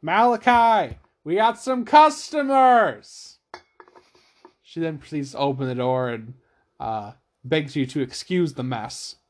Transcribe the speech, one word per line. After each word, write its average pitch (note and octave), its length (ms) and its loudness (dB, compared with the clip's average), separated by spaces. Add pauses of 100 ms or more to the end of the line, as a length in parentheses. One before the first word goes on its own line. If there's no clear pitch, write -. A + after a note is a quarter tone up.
Malachi, A3+ 960 2 (280)
we D#3 100 -6
got G#3+ 240 2
some B3+ 260 -4
customers! C4+ 1500 2 (1200)
She - 160 -20
then D#3+ 200 -6
proceeds C#3 340 -10
to - 60 -16
open C#3 280 -2
the B2+ 80 -4
door B2+ 360 -2
and, A#2 240 -10 (440)
uh, G#2+ 340 -10 (300)
begs D3 320 -4
you D3 120 -2
to C3+ 140 -8
excuse D#3 540 -4
the C3+ 80 -10
mess. A#2+ 540 -10 (140)